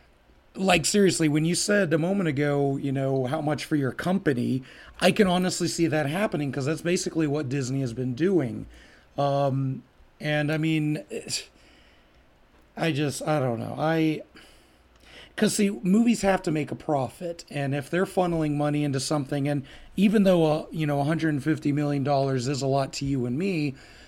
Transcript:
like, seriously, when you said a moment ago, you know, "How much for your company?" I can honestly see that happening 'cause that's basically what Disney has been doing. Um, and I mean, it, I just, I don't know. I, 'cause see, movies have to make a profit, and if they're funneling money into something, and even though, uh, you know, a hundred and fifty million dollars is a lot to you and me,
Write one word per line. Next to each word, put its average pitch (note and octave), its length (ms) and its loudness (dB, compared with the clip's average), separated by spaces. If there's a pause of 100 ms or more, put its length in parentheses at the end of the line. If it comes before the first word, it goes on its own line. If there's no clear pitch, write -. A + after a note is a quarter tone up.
(560)
like, F#3 300 2
seriously, F#3 420 4
when D3+ 160 2
you E3+ 120 2
said G3 360 2
a D#3+ 60 2
moment F3 320 0
ago, C#3+ 480 0
you C#3 160 -2
know, C3+ 320 0
"How D#3 160 -2
much D3+ 240 -2
for D#3+ 100 -2
your C3+ 160 2
company?" C3 720 -2 (380)
I F3+ 100 6
can G3+ 160 4
honestly F3 400 0
see E3 200 0
that D3+ 180 0
happening D#3 480 -2
'cause C#3 120 -4
that's D#3 160 -2
basically E3+ 460 0
what C#3+ 220 -2
Disney C3+ 320 -2
has B2 100 -2
been B2+ 240 -4
doing. B2+ 500 0 (520)
Um, C#3 640 0 (380)
and D3+ 280 -2
I D#3 80 0
mean, D#3 520 0
it, - 400 -8 (1300)
I D#3+ 160 0
just, D3 340 -2
I D3+ 140 2
don't A#2 180 -2
know. A2+ 180 -6
I, D#3 440 0 (1120)
'cause G#3+ 200 0
see, G3+ 140 2 (140)
movies A3 380 4
have F#3+ 220 2
to E3+ 80 0
make D3+ 200 -2
a B2+ 40 -6
profit, D#3 760 -4
and C#3 260 -2
if C#3+ 140 -6
they're F3+ 160 0
funneling E3 500 0
money D3 300 0
into C3+ 160 -2
something, C#3+ 480 -2
and C#3+ 140 -2 (340)
even G3+ 260 4
though, F3+ 220 6
uh, D#3 260 0
you D#3 160 -2
know, C#3+ 140 0
a - 20 0
hundred D#3 300 0
and C3+ 100 -2
fifty D3 300 0
million C#3+ 320 0
dollars C3+ 420 0
is C3+ 140 -2
a C#3 60 -2
lot C3+ 260 0
to - 120 -6
you C3+ 200 0
and B2 120 -2
me, D#3+ 380 -2 (320)